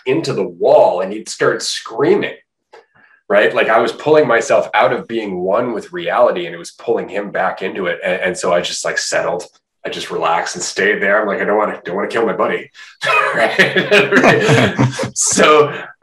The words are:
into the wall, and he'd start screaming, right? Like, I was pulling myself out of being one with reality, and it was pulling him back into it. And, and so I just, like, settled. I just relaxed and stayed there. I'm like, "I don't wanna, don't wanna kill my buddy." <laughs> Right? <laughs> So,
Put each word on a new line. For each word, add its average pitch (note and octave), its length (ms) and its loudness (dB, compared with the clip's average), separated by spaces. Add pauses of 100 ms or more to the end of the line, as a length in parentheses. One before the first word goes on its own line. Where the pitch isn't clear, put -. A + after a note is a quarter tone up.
into B2+ 260 -2
the G2+ 160 -2
wall, G2 540 4
and F#2+ 100 -4
he'd G#2+ 160 -10
start - 340 -2
screaming, - 760 -2 (920)
right? G#2 260 2
Like, A2 140 0
I A2+ 120 4
was A#2 120 0
pulling D3+ 380 2
myself A#2 440 2
out A#2+ 200 4
of G2 160 -8
being G#2 320 -4
one A2+ 320 -2
with G2+ 180 -10
reality, F2+ 540 0
and E2+ 100 -10
it - 20 -14
was E2+ 140 -16
pulling G2 380 -4
him G2 220 -8
back F2+ 300 -2
into F#2+ 260 -4
it. E2+ 140 -4
And, F#2 200 -2
and F2+ 160 -2
so F2+ 160 -2
I F2+ 80 2
just, - 240 -6
like, E2 120 -2
settled. E2 460 -4 (400)
I - 60 -8
just F2 220 -10
relaxed E2+ 440 -2
and F2+ 80 -8
stayed G2 380 0
there. G2+ 180 2
I'm G#2+ 80 -2
like, F#2+ 140 -2
"I - 20 -2
don't G2+ 140 0
wanna, G#2 260 -2
don't F2 120 -6
wanna G2+ 120 -4
kill A#2 160 -2
my F#2+ 140 0
buddy." G#2+ 320 -2 (340)
<laughs> - 60 -2 (240)
Right? G3 1400 2 (260)
<laughs> - 120 -8
So, D3 540 4 (340)